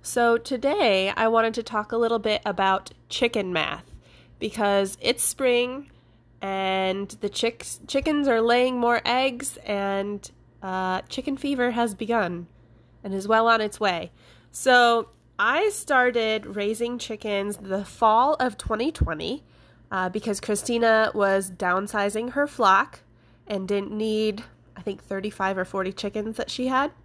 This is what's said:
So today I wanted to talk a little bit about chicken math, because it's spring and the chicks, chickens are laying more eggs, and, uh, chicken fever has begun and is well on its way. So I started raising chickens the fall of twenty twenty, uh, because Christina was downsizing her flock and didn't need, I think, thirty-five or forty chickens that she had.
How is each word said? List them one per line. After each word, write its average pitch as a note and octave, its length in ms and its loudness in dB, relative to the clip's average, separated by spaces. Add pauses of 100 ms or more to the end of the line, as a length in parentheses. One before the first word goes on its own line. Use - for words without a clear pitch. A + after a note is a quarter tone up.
So A#3 360 2
today A#3 800 0
I A3+ 120 2
wanted A3+ 260 2
to A3+ 80 -4
talk G#3+ 280 -4
a A3+ 60 -2
little A#3 220 2
bit G#3+ 260 0
about F#3+ 460 0 (180)
chicken A3 420 -2
math, D#3 340 -4 (520)
because G3+ 640 0
it's - 220 0
spring B3+ 680 0 (500)
and F#3+ 720 -2 (120)
the G3+ 80 -4
chicks, - 580 -4
chickens C#4+ 400 0
are A3+ 120 4
laying B3 380 4
more A#3+ 260 2
eggs, B3+ 600 0
and, G3 640 -4 (320)
uh, F#3 480 -2
chicken C4+ 280 -6
fever B3+ 340 0
has A3+ 240 0
begun F#3 500 -2 (580)
and G3 120 -8
is G3 120 -6
well A3 200 4
on A3+ 140 4
its G#3+ 180 -4
way. F3 320 -2 (400)
So A#3+ 580 4 (300)
I D4 300 2
started A3+ 840 0
raising A3+ 440 -2
chickens G#3 580 -4
the G3 260 -6
fall A#3+ 520 4
of B3+ 240 -2
twenty A#3 320 -2
twenty, E3+ 520 -4 (460)
uh, F#3 200 -2
because G#3 300 -4
Christina A3 760 2
was G3 340 2
downsizing G3+ 840 -2
her C#4+ 120 2
flock G#3+ 540 2 (480)
and F#3+ 200 -6
didn't G3+ 240 -2
need, G#3+ 520 -2 (340)
I F3+ 40 -18
think, F#3+ 220 -8
thirty-five G3 540 -4
or F#3 80 -2
forty F#3+ 260 -4
chickens G#3 460 -6
that - 140 -6
she B3+ 160 -4
had. C4+ 240 0 (140)